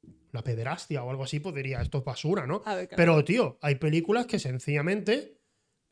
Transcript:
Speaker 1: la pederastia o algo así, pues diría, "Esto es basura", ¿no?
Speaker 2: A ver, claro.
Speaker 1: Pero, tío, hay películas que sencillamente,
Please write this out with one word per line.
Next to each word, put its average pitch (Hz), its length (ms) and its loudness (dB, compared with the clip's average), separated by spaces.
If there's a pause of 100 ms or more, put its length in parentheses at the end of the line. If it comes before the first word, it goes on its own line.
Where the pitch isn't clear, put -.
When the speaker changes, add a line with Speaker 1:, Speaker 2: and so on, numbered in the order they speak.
(320)
Speaker 1:
la 113 120 -6
pederastia 127 600 -4
o 127 60 -6
algo 135 140 -4
así, 147 160 -4
pues 160 160 -8
diría, 131 260 -4
"Esto - 180 -2
es 127 40 -2
basura", 151 440 -2
¿no? 190 180 -2
Speaker 2:
A 208 100 -4
ver, 185 120 -6
claro. - 100 -14
Speaker 1:
Pero, 165 260 8
tío, 185 380 2
hay 147 140 2
películas 165 500 2
que 185 140 -2
sencillamente, 156 1000 -2 (520)